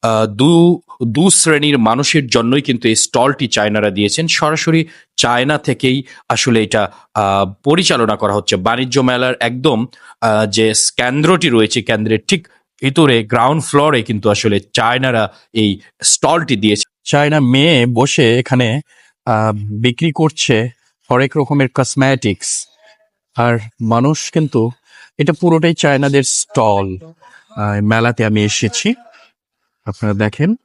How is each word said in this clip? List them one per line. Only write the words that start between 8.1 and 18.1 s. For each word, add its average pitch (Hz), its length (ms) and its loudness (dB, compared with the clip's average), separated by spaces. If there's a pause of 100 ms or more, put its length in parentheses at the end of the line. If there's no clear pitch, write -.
করা 101 180 -2
হচ্ছে। 101 220 -2
বাণিজ্য 120 440 -2
মেলার 127 400 0
একদম, 123 460 0 (340)
আহ, 110 260 2
যে 110 260 0 (240)
কেন্দ্রটি 151 520 0
রয়েছে, 113 340 0
কেন্দ্রের 110 360 -2 (100)
ঠিক 185 200 -2 (320)
ভিতরে 135 440 2
গ্রাউন্ড 123 380 0
ফ্লোরে 143 400 2
কিন্তু 107 280 -2
আসলে 101 300 0
চায়নারা 120 720 -2 (200)
এই 104 280 -2 (220)
স্টলটি 147 540 0
দিয়েছে। 104 260 0 (220)
চায়না 147 360 2
মেয়ে 135 460 2
বসে 123 520 2